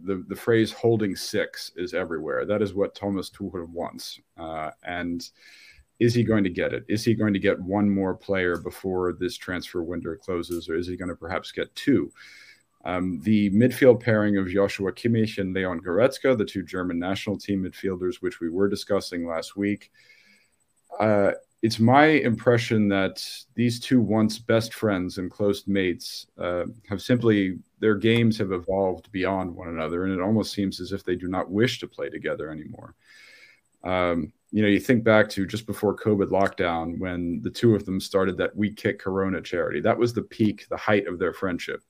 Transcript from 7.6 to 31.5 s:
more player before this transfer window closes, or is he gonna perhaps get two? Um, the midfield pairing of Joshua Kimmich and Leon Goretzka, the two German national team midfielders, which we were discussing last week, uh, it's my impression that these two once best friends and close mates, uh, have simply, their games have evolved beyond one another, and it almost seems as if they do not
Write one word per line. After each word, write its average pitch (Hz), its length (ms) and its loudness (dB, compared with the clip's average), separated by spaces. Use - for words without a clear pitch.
more 95 260 0
player 90 440 -2
before 90 560 -4
this 87 240 -6
transfer 90 440 -6
window 85 340 -6
closes, 87 520 -6
or 82 60 -4
is 87 120 -2
he 90 120 -8
gonna 90 180 -6
perhaps 82 340 -8
get - 240 -6
two? 92 380 2
Um, 90 380 -2
the 104 300 4
midfield 120 480 6
pairing 104 360 2
of 95 140 0
Joshua 98 420 0
Kimmich 113 460 0
and 95 160 -2
Leon 92 260 -2
Goretzka, 123 560 2
the 104 80 0
two 95 180 -6
German 87 360 -4
national 95 400 -4
team 98 260 -4
midfielders, 90 520 -4
which 90 240 -6
we 85 100 -2
were 95 180 2
discussing 95 580 -2
last 82 300 -6
week, 101 340 -4
uh, 104 300 4
it's 110 180 0
my 127 240 8
impression 120 840 4
that 95 380 0
these 120 260 0
two 131 200 2
once 110 380 2
best 113 360 0
friends 92 420 -2
and 92 140 -6
close 101 360 -2
mates, 92 600 -2
uh, 87 260 -4
have 98 140 -6
simply, 104 580 2
their 107 160 4
games 113 400 4
have 98 160 -2
evolved 92 580 -2
beyond 92 420 -2
one 90 160 -12
another, 85 360 -4
and 95 80 0
it 92 80 -2
almost 101 320 0
seems 95 260 -2
as 90 140 -8
if 98 100 -6
they 90 140 -2
do 92 100 -8
not 92 240 -4